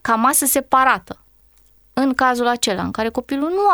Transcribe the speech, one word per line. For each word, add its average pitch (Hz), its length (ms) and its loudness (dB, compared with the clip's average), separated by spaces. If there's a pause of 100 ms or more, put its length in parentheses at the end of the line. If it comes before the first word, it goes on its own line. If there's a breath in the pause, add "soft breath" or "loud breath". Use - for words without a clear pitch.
ca 233 140 0
masă 262 300 2
separată. 262 720 0 (760)
În 262 200 0
cazul 247 340 0
acela 233 360 -2
în 180 80 -6
care 220 180 -4
copilul 277 400 -4
nu 392 240 0